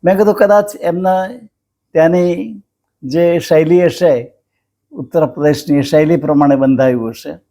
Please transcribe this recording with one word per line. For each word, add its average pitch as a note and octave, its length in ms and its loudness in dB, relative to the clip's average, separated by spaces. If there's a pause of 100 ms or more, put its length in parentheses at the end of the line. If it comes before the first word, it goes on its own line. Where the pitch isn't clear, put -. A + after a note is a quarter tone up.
મેં F#3+ 140 2
કીધું, G#3 160 2
"કદાચ G#3 420 2
એમના F#3 520 -2 (640)
ત્યાંની F3 680 0 (400)
જે E3+ 360 0
શૈલી E3 460 2
હશે, D3+ 500 -2 (560)
ઉત્તર D#3 360 -4
પ્રદેશની, D3 520 -2
એ C#3 40 0
શૈલી D#3 340 0
પ્રમાણે C#3+ 400 2
બંધાયું C3 540 0
હશે D3+ 280 -16 (120)